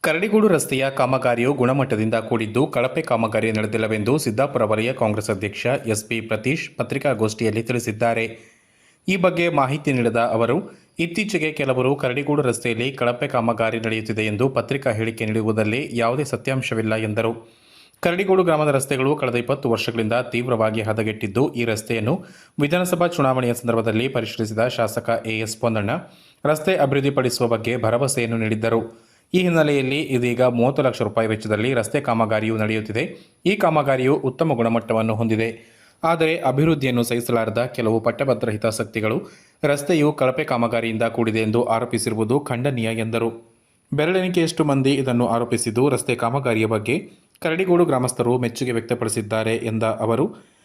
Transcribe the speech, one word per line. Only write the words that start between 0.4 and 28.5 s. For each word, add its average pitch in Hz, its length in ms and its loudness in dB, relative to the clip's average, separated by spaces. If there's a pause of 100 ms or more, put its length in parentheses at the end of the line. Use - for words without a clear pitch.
ರಸ್ತೆಯ 135 480 2
ಕಾಮಗಾರಿಯು 127 560 2
ಗುಣಮಟ್ಟದಿಂದ 123 600 2
ಕೂಡಿದ್ದು, 113 520 0
ಕಳಪೆ 127 360 -2
ಕಾಮಗಾರಿ 113 500 0
ನಡೆದಿಲ್ಲವೆಂದು 107 680 0
ಸಿದ್ದಾಪುರ 127 440 0
ವಲಯ 110 300 0
ಕಾಂಗ್ರೆಸ್ 107 380 -2
ಅಧ್ಯಕ್ಷ 104 360 -4
ಎಸ್ 113 380 -2
ಪಿ 113 160 -6
ಪ್ರತೀಶ್ 113 560 -4
ಪತ್ರಿಕಾಗೋಷ್ಠಿಯಲ್ಲಿ 113 880 -2
ತಿಳಿಸಿದ್ದಾರೆ. 113 640 -2 (840)
ಈ 190 80 2
ಬಗ್ಗೆ 175 320 2
ಮಾಹಿತಿ 147 440 0
ನೀಡಿದ 117 240 2
ಅವರು, 117 400 2 (420)
ಇತ್ತೀಚೆಗೆ 170 540 -2
ಕೆಲವರು 131 440 2
ಕರಡಿಗೋಡು 143 460 0
ರಸ್ತೆಯಲ್ಲಿ 120 500 -2
ಕಳಪೆ 123 360 0
ಕಾಮಗಾರಿ 113 520 0
ನಡೆಯುತ್ತಿದೆ 110 460 -2
ಎಂದು 107 220 2
ಪತ್ರಿಕಾ 135 420 -2
ಹೇಳಿಕೆ 113 360 -2
ನೀಡುವುದರಲ್ಲಿ 110 680 0
ಯಾವುದೇ 117 320 0
ಸತ್ಯಾಂಶವಿಲ್ಲ 123 720 -2
ಎಂದರು. 110 380 0 (680)
ಕರಡಿಗೋಡು 185 440 2
ಗ್ರಾಮದ 151 240 2
ರಸ್ತೆಗಳು 135 480 2
ಕಳೆದ 127 180 -2
ಇಪ್ಪತ್ತು 127 360 -2
ವರ್ಷಗಳಿಂದ 113 420 0
ತೀವ್ರವಾಗಿ 117 680 0
ಹದಗೆಟ್ಟಿದ್ದು, 107 680 -2
ಈ 120 120 -2
ರಸ್ತೆಯನ್ನು 110 600 -2 (360)
ವಿಧಾನಸಭಾ 175 460 2
ಚುನಾವಣೆಯ 131 480 2
ಸಂದರ್ಭದಲ್ಲಿ 113 540 0
ಪರಿಶೀಲಿಸಿದ 113 600 -2
ಶಾಸಕ 117 580 -2
ಎ 110 120 -2
ಎಸ್ 110 180 -4
ಪೊನ್ನಣ್ಣ 110 340 0 (540)
ರಸ್ತೆ 151 320 2
ಅಭಿವೃದ್ಧಿಪಡಿಸುವ 139 720 2
ಬಗ್ಗೆ 113 280 0
ಭರವಸೆಯನ್ನು 117 600 0
ನೀಡಿದ್ದರು. 113 440 0 (540)